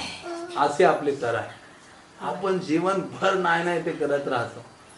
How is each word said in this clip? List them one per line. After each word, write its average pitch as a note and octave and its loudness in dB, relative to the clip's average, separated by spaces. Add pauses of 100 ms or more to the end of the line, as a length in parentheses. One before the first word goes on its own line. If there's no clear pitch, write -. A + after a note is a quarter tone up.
(580)
अशी C#3+ 4
आपली D3 4
तऱ्हा A2+ 0
आहे. - -8 (720)
आपण F#3+ -2
जीवनभर F3+ 0
नाही E3+ 2
नाही E3+ 0
ते E3+ -2
करत C#3+ 0
राहतो. A#2+ -4 (320)